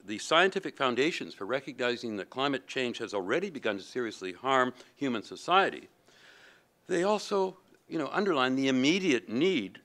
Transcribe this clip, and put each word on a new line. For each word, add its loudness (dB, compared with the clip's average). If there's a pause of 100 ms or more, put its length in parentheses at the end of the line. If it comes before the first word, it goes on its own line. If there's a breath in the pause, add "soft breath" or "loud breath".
the -8
scientific 2
foundations 0
for -10
recognizing -4
that -8
climate -4
change -4
has -8
already -2
begun -4
to -10
seriously -6
harm 2 (240 loud breath)
human -2
society, 0 (1000 loud breath)
they 2
also, 0 (320)
you -6
know, -4
underline 2
the 2
immediate 4
need 0